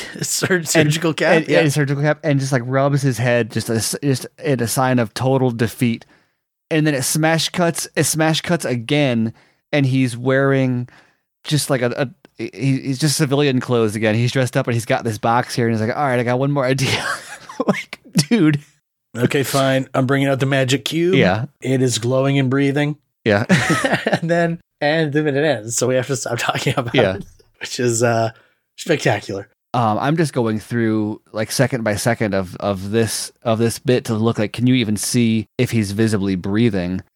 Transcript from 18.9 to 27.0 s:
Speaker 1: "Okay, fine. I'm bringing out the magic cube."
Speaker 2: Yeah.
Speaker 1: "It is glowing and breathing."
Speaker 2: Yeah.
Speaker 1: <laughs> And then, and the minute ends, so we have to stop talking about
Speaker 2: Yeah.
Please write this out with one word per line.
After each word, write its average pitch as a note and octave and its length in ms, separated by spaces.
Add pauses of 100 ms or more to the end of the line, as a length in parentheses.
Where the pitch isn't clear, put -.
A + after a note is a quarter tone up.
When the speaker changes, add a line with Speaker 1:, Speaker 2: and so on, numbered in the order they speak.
Speaker 1:
"Okay, B2 280
fine. C3+ 500
I'm C3+ 120
bringing C#3 220
out C3+ 120
the C#3 60
magic C3+ 380
cube." E3+ 300
Speaker 2:
Yeah. G#2+ 320 (140)
Speaker 1:
"It C3 220
is A#2 160
glowing C3 400
and C3 120
breathing." C#3 460 (280)
Speaker 2:
Yeah. G#2 240
Speaker 1:
<laughs> F#3+ 720
And E3 100
then, E3+ 300 (200)
and D3+ 320
the D3+ 100
minute D3 220
ends, A#2 320
so A#2+ 100
we B2+ 100
have B2 120
to C#3 80
stop A#2+ 220
talking - 380
about A#2 180
Speaker 2:
Yeah. G2+ 220